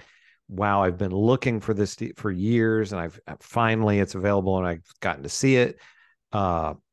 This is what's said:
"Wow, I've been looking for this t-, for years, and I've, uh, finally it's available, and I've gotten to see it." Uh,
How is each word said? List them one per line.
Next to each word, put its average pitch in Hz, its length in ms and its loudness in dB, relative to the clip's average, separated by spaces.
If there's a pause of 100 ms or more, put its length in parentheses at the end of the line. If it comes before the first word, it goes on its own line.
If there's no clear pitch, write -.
(480)
"Wow, 101 340 0
I've 90 160 0
been 92 160 -4
looking 117 460 2
for 110 120 -2
this 101 240 -2
t-, - 200 -10
for 107 140 -4
years, 110 640 0
and 95 80 -4
I've, 82 260 -8
uh, 73 140 -14
finally 110 600 2
it's 98 140 -2
available, 95 440 0
and 92 80 -2
I've 85 180 -6 (160)
gotten 80 220 -4
to 71 80 -10
see 135 260 2
it." 123 220 2 (540)
Uh, 85 420 0 (180)